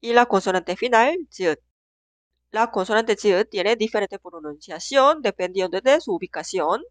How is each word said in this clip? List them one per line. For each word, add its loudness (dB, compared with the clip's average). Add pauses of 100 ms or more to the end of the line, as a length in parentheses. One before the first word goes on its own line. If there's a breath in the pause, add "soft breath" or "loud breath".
Y -4
la 6
consonante -2
final, 2 (140)
지읒. -2 (920)
La 0
consonante 0
지읒 2
tiene 0
diferente -2
pronunciación -2
dependiendo -4
de 4
su -6
ubicación. -4